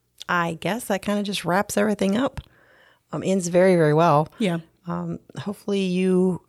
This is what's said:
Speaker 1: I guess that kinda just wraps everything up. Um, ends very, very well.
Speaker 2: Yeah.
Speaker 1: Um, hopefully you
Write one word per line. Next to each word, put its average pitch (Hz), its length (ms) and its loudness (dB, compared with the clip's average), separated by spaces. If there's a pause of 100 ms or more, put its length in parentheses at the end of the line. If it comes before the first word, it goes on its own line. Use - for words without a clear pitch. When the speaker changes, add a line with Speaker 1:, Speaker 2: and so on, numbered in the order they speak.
(280)
Speaker 1:
I 170 320 -2
guess 208 260 -6
that 190 160 -2
kinda 208 220 -2
just 190 220 -6
wraps 190 320 -2
everything 202 400 0
up. 262 240 -4 (720)
Um, 151 120 -6
ends 185 260 0
very, 180 260 6
very 156 180 4
well. 156 360 4 (100)
Speaker 2:
Yeah. 175 200 -2 (280)
Speaker 1:
Um, 170 320 -8 (180)
hopefully 202 440 -4
you 185 680 2